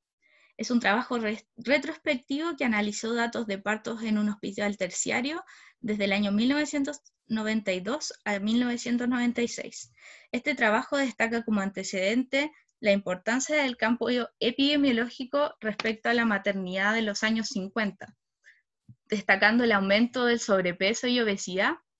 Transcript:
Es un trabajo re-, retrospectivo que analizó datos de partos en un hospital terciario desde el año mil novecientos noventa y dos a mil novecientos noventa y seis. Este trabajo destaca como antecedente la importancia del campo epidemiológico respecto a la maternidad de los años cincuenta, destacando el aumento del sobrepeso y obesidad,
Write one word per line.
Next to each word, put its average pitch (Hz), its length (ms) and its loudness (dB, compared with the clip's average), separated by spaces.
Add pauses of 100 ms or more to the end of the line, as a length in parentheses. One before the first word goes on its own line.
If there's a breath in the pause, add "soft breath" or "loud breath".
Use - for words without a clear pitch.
(560 soft breath)
Es 220 160 -4
un 240 80 4
trabajo 233 400 2
re-, 220 280 -4 (100)
retrospectivo 285 960 -2
que 277 80 -4
analizó 214 500 0
datos 233 320 -2
de 196 120 -4
partos 202 460 -4
en 214 140 0
un 208 120 2
hospital 202 480 -4
terciario 269 640 -4 (380 loud breath)
desde 208 240 -2
el 196 80 2
año 202 180 2
mil 214 160 2
novecientos 285 540 0 (240)
noventa 220 460 -2
y 185 80 -2
dos 226 340 -4 (120)
a 202 140 -2
mil 220 200 2
novecientos 240 480 0
noventa 240 340 0
y 233 60 2
seis. - 440 -12 (400 loud breath)
Este 262 240 -2
trabajo 247 420 2
destaca 233 460 0
como 214 180 0
antecedente 202 880 -2 (280 soft breath)
la 208 120 4
importancia 202 640 0
del 269 220 0
campo 233 300 0 (320)
epidemiológico 269 1200 2
respecto 220 500 -2
a 233 40 4
la 233 120 4
maternidad 196 680 0
de 226 80 0
los 208 220 -2
años 220 240 0
cincuenta, 196 680 -4 (880 soft breath)
destacando 208 580 2
el 226 80 4
aumento 214 540 2
del 233 140 4
sobrepeso 190 680 0
y 247 120 2
obesidad, 208 560 0 (240)